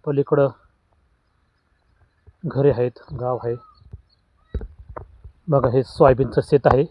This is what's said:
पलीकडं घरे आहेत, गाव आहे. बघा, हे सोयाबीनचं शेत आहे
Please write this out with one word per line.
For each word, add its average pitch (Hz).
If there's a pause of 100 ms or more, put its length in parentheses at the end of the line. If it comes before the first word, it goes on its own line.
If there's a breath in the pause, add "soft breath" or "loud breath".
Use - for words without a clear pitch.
पलीकडं 139 (2000)
घरे 139
आहेत, 123
गाव 123
आहे. 120 (1900)
बघा, 139
हे 127
सोयाबीनचं 131
शेत 139
आहे 127